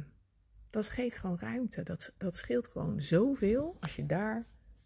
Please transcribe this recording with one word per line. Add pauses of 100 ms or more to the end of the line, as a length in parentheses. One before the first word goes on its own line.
(680)
dat
geeft
gewoon
ruimte.
Dat,
dat
scheelt
gewoon
zoveel
als
je
daar, (400)